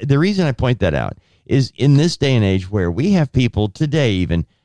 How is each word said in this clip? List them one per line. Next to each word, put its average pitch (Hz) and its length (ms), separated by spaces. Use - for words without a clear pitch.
the 139 180
reason 190 260
I 143 80
point 123 260
that 80 140
out 58 240
is 127 320
in 139 200
this 165 200
day 139 180
and 110 80
age 95 260
where 95 220
we 135 220
have 151 180
people 113 380
today 147 440
even, 85 320